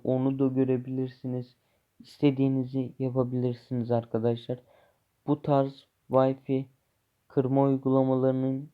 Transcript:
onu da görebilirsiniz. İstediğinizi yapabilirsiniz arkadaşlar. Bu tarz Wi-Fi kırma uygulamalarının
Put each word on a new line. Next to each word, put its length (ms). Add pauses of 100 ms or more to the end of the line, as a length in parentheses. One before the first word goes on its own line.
onu 340
da 80
görebilirsiniz. 1080 (440)
İstediğinizi 960
yapabilirsiniz 920
arkadaşlar. 680 (680)
Bu 160
tarz 440 (240)
Wi-Fi 540 (640)
kırma 340
uygulamalarının 1120